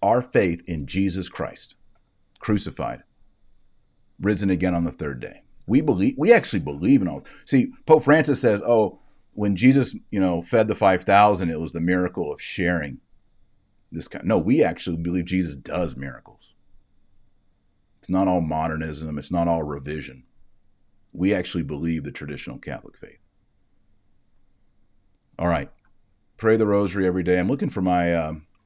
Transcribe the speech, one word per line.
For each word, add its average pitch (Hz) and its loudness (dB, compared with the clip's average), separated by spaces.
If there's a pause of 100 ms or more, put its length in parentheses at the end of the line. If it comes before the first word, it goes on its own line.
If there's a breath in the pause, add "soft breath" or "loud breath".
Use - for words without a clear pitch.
our 117 2
faith 95 0
in 78 -8
Jesus 92 -2
Christ, - -12 (640)
crucified, 76 -4 (1160)
risen 98 0
again 90 0
on 85 0
the 80 -2
third 71 -8
day. - -14 (240)
We 135 4
believe, 113 2
we 170 4
actually 131 2
believe 82 2
in 90 -2
all. 69 -10 (200 loud breath)
See, - 0 (100)
Pope 160 6
Francis 147 4
says, 104 2
"Oh, 110 2 (340)
when 104 0
Jesus, 127 4 (160)
you 104 -4
know, 90 2
fed 110 2
the 107 -2
five 95 2
thousand, 98 4
it 80 -6
was 82 -8
the 82 -6
miracle 87 0
of - -14
sharing." 82 -4 (920)
This 80 -10
kind, - -12
no, 98 2
we 117 4
actually 82 -4
believe 87 -4
Jesus 87 -2
does 73 -6
miracles. 64 -16 (1400)
It's - -16
not 92 2
all 90 2
modernism. 78 -6
It's - -12
not 85 0
all 85 0
revision. 69 -10 (920)
We 95 2
actually 87 -4
believe 76 -4
the 69 -12
traditional 67 -12
Catholic - -14
faith. - -20 (2250)
All 85 -2
right. 80 -2 (680)
Pray 113 4
the 110 2
rosary 101 0
every 92 0
day. 90 2
I'm 90 0
looking 143 -2
for 98 -6
my, 87 2
um, 78 -4 (200)